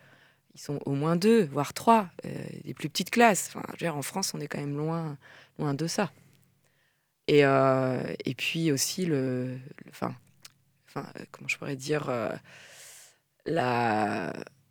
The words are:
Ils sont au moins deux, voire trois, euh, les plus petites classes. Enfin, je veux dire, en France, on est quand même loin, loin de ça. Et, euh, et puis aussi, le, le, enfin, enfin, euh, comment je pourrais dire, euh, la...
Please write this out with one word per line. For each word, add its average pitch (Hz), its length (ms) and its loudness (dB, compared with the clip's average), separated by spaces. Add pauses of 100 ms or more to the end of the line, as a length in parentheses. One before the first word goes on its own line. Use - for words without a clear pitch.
(540)
Ils - 60 -20
sont 143 260 -6
au 139 60 -2
moins 151 220 2
deux, 208 300 6
voire 139 300 -2
trois, 220 340 4 (160)
euh, - 60 -8 (340)
les 147 80 -8
plus - 160 -6
petites - 220 -4
classes. 233 400 4
Enfin, - 180 -12
je - 40 -10
veux 170 180 -4
dire, 147 60 -4
en 143 60 -4
France, - 320 -4
on 156 60 -8
est 147 80 -8
quand - 100 -8
même 143 180 -4
loin, 160 420 -4 (400)
loin 147 160 0
de 147 120 -2
ça. 175 240 0 (1160)
Et, 147 160 8
euh, 135 580 4 (220)
et 127 100 -2
puis 165 380 0
aussi, 139 320 -2
le, 131 440 0
le, 127 100 -8 (320)
enfin, 127 240 -4 (720)
enfin, - 180 -10 (140)
euh, - 100 -14
comment - 160 -18
je - 120 -6
pourrais 143 180 -6
dire, 139 320 -2
euh, 120 220 -2 (1120)
la... 110 880 0 (380)